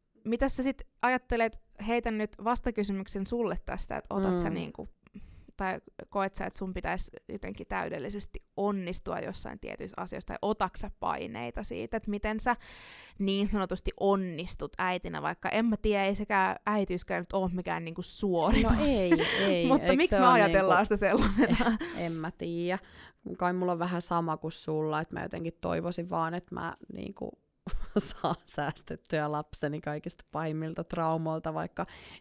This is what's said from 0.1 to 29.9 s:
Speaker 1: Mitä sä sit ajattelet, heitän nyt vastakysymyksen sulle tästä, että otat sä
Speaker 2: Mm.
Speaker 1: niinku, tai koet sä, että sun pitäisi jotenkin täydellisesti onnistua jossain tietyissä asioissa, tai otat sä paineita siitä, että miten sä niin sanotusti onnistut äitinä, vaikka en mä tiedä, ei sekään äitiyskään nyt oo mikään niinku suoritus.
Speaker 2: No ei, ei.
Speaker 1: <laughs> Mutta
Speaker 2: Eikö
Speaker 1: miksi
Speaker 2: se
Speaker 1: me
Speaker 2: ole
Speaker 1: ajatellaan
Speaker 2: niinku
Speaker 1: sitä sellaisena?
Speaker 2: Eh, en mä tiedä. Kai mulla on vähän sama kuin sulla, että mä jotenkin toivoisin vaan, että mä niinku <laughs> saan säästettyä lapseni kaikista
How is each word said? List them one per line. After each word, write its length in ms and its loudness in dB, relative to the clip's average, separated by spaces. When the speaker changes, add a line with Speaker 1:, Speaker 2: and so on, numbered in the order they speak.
Speaker 1:
Mitä 240 2
sä 140 -2
sit 200 0
ajattelet, 580 2
heitän 320 0
nyt 120 0
vastakysymyksen 840 -2
sulle 400 -2
tästä, 300 -6
että 180 -8
otat 240 4
sä 100 0
Speaker 2:
Mm. 60 -4
Speaker 1:
niinku, 340 -8
tai 240 -4
koet 260 -2
sä, 120 -4
että 120 -10
sun 160 -6
pitäisi 360 -4
jotenkin 380 -10
täydellisesti 760 -6
onnistua 600 -2
jossain 400 -8
tietyissä 440 -10
asioissa, 240 -10
tai 160 -8
otat 360 0
sä 120 -6
paineita 600 -4
siitä, 340 -6
että 140 -4
miten 300 -2
sä 160 2
niin 300 2
sanotusti 420 0
onnistut 800 0
äitinä, 440 -2
vaikka 260 -4
en 180 2
mä 100 2
tiedä, 280 2
ei 100 2
sekään 420 2
äitiyskään 560 0
nyt 100 -12
oo 200 2
mikään 320 -4
niinku 180 -8
suoritus. 680 4
Speaker 2:
No 120 4
ei, 280 4
ei. 260 4
Speaker 1:
<laughs> 20 6
Mutta 160 6
Speaker 2:
Eikö 120 6
Speaker 1:
miksi 180 4
Speaker 2:
se 60 6
Speaker 1:
me 60 8
Speaker 2:
ole 80 10
Speaker 1:
ajatellaan 440 6
Speaker 2:
niinku 180 4
Speaker 1:
sitä 0 -
sellaisena? 800 4
Speaker 2:
Eh, 80 -2
en 80 -2
mä 180 -4
tiedä. 480 -2
Kai 140 0
mulla 200 0
on 60 -2
vähän 240 -2
sama 340 0
kuin 160 -6
sulla, 480 -2
että 140 -6
mä 80 -4
jotenkin 380 -6
toivoisin 500 -2
vaan, 240 -2
että 200 -8
mä 220 -6
niinku 380 -10
<laughs> 280 0
saan 460 -2
säästettyä 880 -4
lapseni 480 -4
kaikista 520 -8